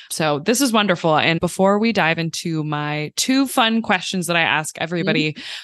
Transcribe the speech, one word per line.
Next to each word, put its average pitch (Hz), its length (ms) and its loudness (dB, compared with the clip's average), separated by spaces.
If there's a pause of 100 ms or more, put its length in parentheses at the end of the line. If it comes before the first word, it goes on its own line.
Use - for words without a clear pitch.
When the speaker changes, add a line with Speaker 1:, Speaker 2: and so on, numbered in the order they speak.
(100)
Speaker 1:
So 147 300 0
this 247 220 0
is 254 100 2
wonderful. 180 460 2
And 160 220 2
before 190 380 2
we 226 140 2
dive 165 260 2
into 160 460 -4
my 151 520 -6
two 269 300 2
fun 226 360 0
questions 185 440 -2
that 170 100 0
I 165 40 2
ask 151 380 0
everybody, 160 560 -2
Speaker 2:
Mm-hmm. - 80 -16 (220)